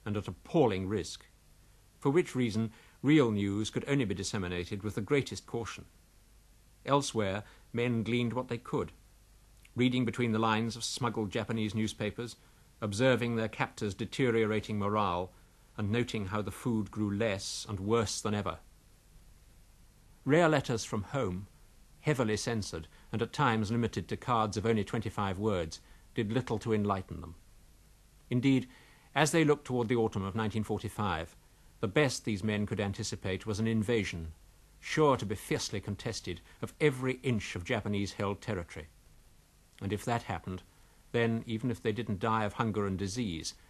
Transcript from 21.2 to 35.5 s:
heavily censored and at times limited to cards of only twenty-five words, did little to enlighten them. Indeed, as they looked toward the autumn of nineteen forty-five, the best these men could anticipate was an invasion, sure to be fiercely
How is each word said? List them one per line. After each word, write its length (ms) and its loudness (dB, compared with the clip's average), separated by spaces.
heavily 360 2
censored 520 -4
and 100 -2
at 100 -2
times 380 2
limited 380 0
to 80 -4
cards 400 0
of 100 0
only 180 4
twenty-five 540 -2
words, 420 -2
did 180 0
little 260 0
to 160 0
enlighten 460 0
them. 160 -12
Indeed, 380 4
as 160 4
they 140 6
looked 200 4
toward 240 0
the 80 2
autumn 280 2
of 100 -4
nineteen 300 0
forty-five, 720 -4
the 80 -2
best 360 2
these 180 -2
men 240 0
could 140 -2
anticipate 680 -4
was 140 -2
an 80 0
invasion, 640 0
sure 360 4
to 100 -2
be 80 -2
fiercely 460 -4